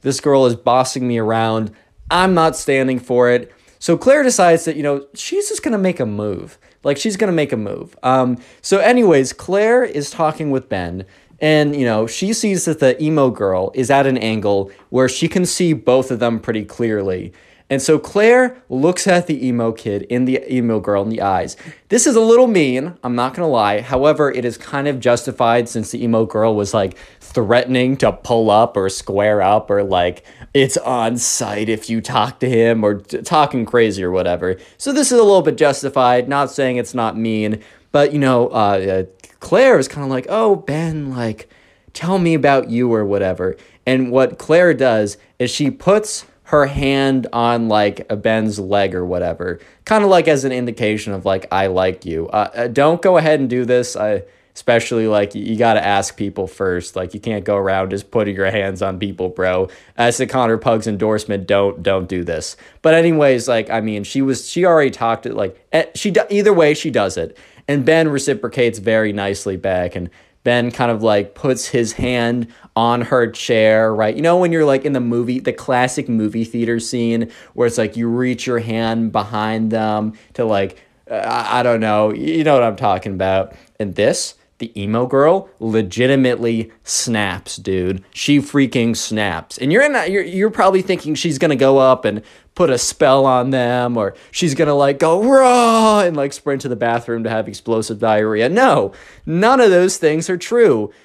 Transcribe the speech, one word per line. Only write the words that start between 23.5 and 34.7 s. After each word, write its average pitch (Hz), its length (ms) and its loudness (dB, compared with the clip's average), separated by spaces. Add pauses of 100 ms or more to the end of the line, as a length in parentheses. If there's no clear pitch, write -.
However, 143 480 2
it 123 160 -4
is 117 140 -6
kind 143 300 -6
of 131 100 -4
justified 120 680 0
since 110 240 -8
the 120 100 -8
emo 113 240 2
girl 110 300 0
was, 104 180 -2
like, 98 220 -2 (240)
threatening 127 760 0
to 110 120 2
pull 113 400 0
up 110 260 4
or 95 120 0
square 101 520 -2
up 104 300 2
or, 101 140 0
like, 90 400 -2 (280)
"It's 135 260 2
on 120 380 -2
site 107 520 -4
if 110 200 -6
you 113 120 -2
talk 131 400 -4
to 127 80 0
him," 117 340 2
or 104 120 2
t-, - 280 -8
talking 143 420 0
crazy 107 380 0
or 90 80 -2
whatever. 90 460 -2 (200)